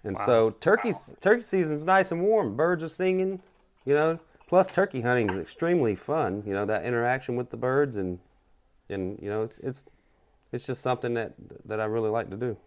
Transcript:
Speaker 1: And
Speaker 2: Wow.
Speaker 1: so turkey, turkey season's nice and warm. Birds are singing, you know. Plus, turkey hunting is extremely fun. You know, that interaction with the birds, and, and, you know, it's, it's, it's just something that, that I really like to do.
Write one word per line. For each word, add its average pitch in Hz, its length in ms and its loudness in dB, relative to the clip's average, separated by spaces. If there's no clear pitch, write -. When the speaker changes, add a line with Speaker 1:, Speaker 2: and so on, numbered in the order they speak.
Speaker 1:
And 98 120 -4
Speaker 2:
Wow. 101 100 -2
Speaker 1:
so 113 260 6
turkey, 202 420 2
turkey 233 220 4
season's 156 420 -2
nice 185 260 4
and 170 120 -2
warm. 196 320 2
Birds 160 280 2
are 160 60 -8
singing, 185 520 -2
you 139 80 2
know. 160 260 2
Plus, 185 220 6
turkey 185 320 0
hunting 120 280 2
is 95 80 -2
extremely 135 580 0
fun. 107 500 -2
You 101 80 -4
know, 101 120 0
that 101 200 -2
interaction 120 500 -2
with 123 160 -6
the 117 60 -10
birds, 127 400 0
and, 90 220 -4
and, 95 320 -6
you 101 80 -8
know, 107 140 -2
it's, - 160 -10
it's, 131 260 -8
it's 123 140 -8
just 127 160 -6
something 123 320 -2
that, 113 200 -4
that 110 140 -4
I 110 60 0
really 110 240 0
like 110 220 -2
to 98 60 -8
do. 117 300 -4